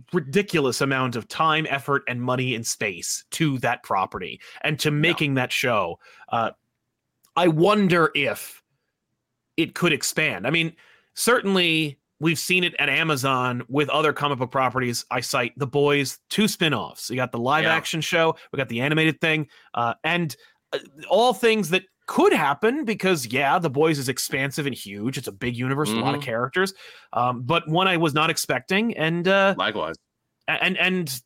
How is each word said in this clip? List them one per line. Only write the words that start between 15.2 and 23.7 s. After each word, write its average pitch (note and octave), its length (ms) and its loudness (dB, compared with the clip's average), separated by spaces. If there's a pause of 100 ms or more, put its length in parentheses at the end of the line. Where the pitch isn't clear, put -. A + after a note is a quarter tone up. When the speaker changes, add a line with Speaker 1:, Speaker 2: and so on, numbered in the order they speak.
Speaker 1:
The C3+ 100 -4
Boys, C#3+ 500 2 (120)
two G#3+ 180 2
spin-offs. C#3+ 640 -2
You B2 80 -4
got B2 160 -4
the A#2+ 60 -4
live C#3 260 0
Speaker 2:
Yeah. D#3+ 100 2
Speaker 1:
action D#3+ 240 -4
show, E3 380 2 (160)
we - 40 -4
got C3 120 -2
the A2+ 100 -4
animated D#3 400 2
thing, D#3 300 0 (240)
uh, A#2 220 0 (100)
and, E3+ 280 -2 (380)
uh, C#3+ 80 -6 (300)
all A3+ 240 4
things A3 380 2
that - 120 0 (240)
could F4 240 4
happen G#3+ 540 2
because, F#3 420 0
yeah, C#3 320 2
The E3 100 0
Boys D3 300 2